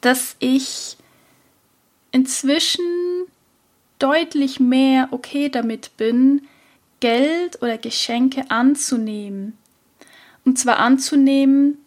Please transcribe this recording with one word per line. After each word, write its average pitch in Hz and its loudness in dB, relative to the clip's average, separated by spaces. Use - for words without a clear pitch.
dass 254 -2
ich - -4
inzwischen 277 0
deutlich 277 -2
mehr 262 4
okay 285 -6
damit 226 -6
bin, 262 2
Geld 294 0
oder 233 -4
Geschenke 254 -4
anzunehmen. 214 -2
Und 262 2
zwar 247 2
anzunehmen 277 2